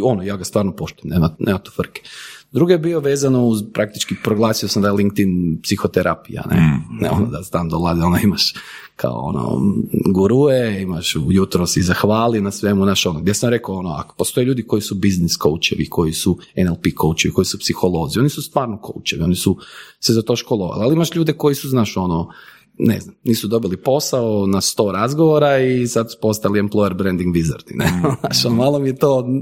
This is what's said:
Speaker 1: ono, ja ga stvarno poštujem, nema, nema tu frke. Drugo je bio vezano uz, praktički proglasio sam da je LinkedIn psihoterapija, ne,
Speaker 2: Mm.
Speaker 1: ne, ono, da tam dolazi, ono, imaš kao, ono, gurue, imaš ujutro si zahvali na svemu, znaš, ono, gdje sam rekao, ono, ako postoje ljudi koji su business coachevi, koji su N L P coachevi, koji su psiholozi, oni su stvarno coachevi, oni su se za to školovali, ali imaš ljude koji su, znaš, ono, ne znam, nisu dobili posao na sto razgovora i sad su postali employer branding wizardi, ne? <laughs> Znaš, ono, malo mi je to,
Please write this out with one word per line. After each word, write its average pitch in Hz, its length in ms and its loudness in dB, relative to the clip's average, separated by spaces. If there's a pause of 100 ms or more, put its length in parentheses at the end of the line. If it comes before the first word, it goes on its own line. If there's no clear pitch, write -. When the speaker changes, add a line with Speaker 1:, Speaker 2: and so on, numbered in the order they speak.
Speaker 1:
ono, 113 200 2
ja 101 140 -6
ga 90 80 -10
stvarno 98 280 0
poštujem, - 380 -10
nema, 82 280 2
nema 95 200 0
tu - 140 -16
frke. - 300 -8 (500)
Drugo 170 200 4
je 175 60 4
bio 165 220 -2
vezano 139 440 2
uz, 110 260 2
praktički - 460 -4
proglasio 110 520 0
sam 101 140 0
da 101 60 2
je 101 60 2
LinkedIn 95 680 0
psihoterapija, - 840 -2
ne, 85 100 2
Speaker 2:
Mm. 73 420 2
Speaker 1:
ne, 80 120 -2
ono, 101 160 0
da 82 160 -6
tam 87 260 -4
dolazi, 85 340 0
ono, 87 160 2
imaš - 360 0 (420)
kao, 62 180 -2
ono, 64 460 -4 (480)
gurue, 113 720 2
imaš 90 360 -4
ujutro 87 500 2
si 92 160 0
zahvali 107 580 2
na 98 100 -2
svemu, 101 340 0
znaš, 98 220 2
ono, 80 140 -4
gdje 95 140 0
sam 120 160 0
rekao, 113 240 -2
ono, 92 160 -6
ako 76 240 -10
postoje 123 300 -2
ljudi 127 180 0
koji 110 200 0
su - 120 -6
business 90 440 0
coachevi, 78 480 0
koji 80 260 -2
su 87 260 0 (160)
N 92 120 0
L 85 100 -2
P - 160 0
coachevi, - 400 0
koji 95 120 2
su - 140 -6
psiholozi, 82 600 -2
oni 139 100 4
su 147 140 -6
stvarno 117 400 -4
coachevi, - 400 -8
oni 87 120 2
su 92 220 -2 (420)
se - 140 0
za 113 100 2
to 120 140 -2
školovali, 101 460 -4
ali 135 120 2
imaš 165 200 0
ljude 160 180 0
koji 143 220 0
su, 139 140 -8
znaš, 120 280 0
ono, 87 320 -2 (460)
ne 101 260 0
znam, - 140 -16 (100)
nisu 113 240 0
dobili 101 280 -2
posao 117 720 0
na 98 140 2
sto 101 320 0
razgovora 147 680 4
i 127 280 2
sad 113 260 -2
su - 60 -18
postali 104 420 0
employer 101 340 0
branding 90 420 0
wizardi, - 380 -2
ne? 73 120 0
<laughs> 139 340 0
Znaš, - 240 -2
ono, 120 120 0
malo 143 220 2
mi 139 100 0
je 131 80 -2
to, 131 300 2 (160)